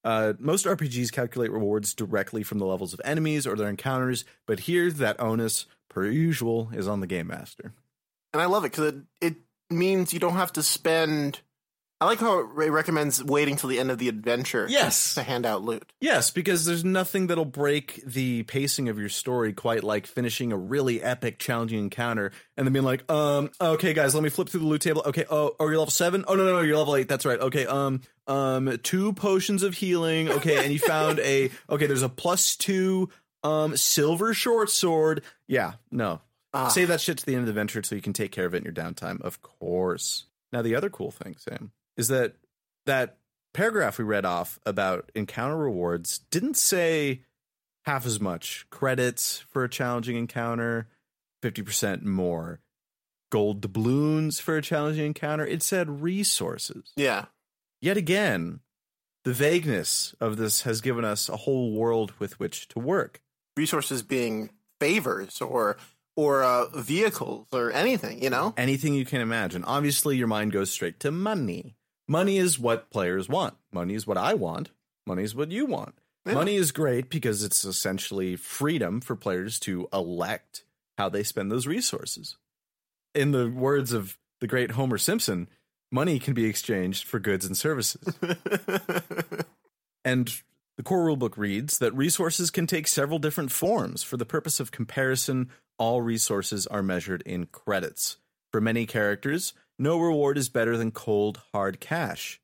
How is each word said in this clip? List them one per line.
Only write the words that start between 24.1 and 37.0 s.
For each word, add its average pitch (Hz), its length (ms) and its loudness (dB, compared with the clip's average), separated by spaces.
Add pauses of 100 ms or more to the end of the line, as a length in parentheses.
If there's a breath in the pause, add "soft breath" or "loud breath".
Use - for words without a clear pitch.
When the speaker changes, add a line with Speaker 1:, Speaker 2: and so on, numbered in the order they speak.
Speaker 1:
let 156 120 2
me 151 40 2
flip 160 200 -2
through 180 100 -2
the 160 60 0
loot 151 160 2
table. 156 240 2
Okay, 160 260 0
oh, 151 260 2
oh, 156 120 2
you're 160 80 2
level 156 120 2
seven? 180 380 2
Oh, 190 80 4
no, 190 80 6
no, 185 80 6
no, 175 100 4
you're 151 160 4
level 143 200 4
eight. 131 100 2
That's 135 180 -2
right. 127 140 2
Okay, 131 260 2
um, 135 360 0 (260 loud breath)
um, 135 560 0
two 196 300 0
potions 190 500 2
of 190 120 0
healing. 160 540 2
Okay, 143 360 4
and 143 80 2
you 143 60 0
found 156 400 4
a, 135 300 2 (100)
<laughs> - 100 -20
okay, 147 180 2
there's 135 160 2
a 127 60 0
plus - 480 0
two, 190 520 2 (320 soft breath)
um, 156 360 0
silver 170 560 4
short 226 360 2
sword." 156 540 4 (240 loud breath)
Yeah, 107 280 0 (160)
no. 101 280 0 (340)
Speaker 2:
Ah. 131 140 0
Speaker 1:
Save 180 220 4
that 165 100 2
shit 165 200 -2